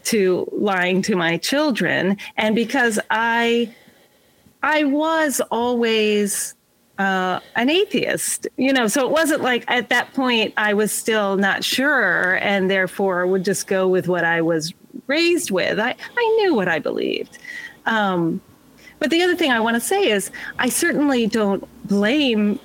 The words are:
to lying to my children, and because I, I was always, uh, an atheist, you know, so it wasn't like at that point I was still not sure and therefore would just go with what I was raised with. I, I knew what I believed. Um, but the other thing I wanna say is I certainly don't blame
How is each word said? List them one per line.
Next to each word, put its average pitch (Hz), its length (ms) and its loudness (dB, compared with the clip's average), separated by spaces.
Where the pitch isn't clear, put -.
to 185 480 0
lying 185 500 0
to 208 140 0
my 170 220 0
children, 185 760 0
and 220 180 0
because 233 460 0
I, 233 640 0
I 302 220 2
was 302 560 0
always, 220 1040 0
uh, 185 420 -2
an 247 140 0
atheist, - 760 -2
you 262 160 0
know, 247 140 2
so 254 200 0
it - 60 -2
wasn't 302 280 2
like 240 280 0
at 240 200 -2
that - 260 0
point 247 420 0
I 214 180 0
was 208 180 0
still 208 440 0
not 196 260 0
sure 190 800 2
and 196 260 0
therefore 190 580 0
would 185 180 0
just 196 240 -2
go 190 180 2
with 180 220 2
what 175 160 0
I 170 180 2
was 165 320 -2
raised 330 460 0
with. 175 260 0
I, 233 160 -2
I 453 240 2
knew 370 160 2
what 185 100 0
I 160 140 0
believed. - 580 -4
Um, 190 540 0
but 294 120 -2
the 330 120 2
other 359 140 2
thing 320 160 0
I 226 80 2
wanna 233 200 0
say 381 300 0
is 202 220 -2
I 254 120 0
certainly 269 580 0
don't 202 360 0
blame 214 800 2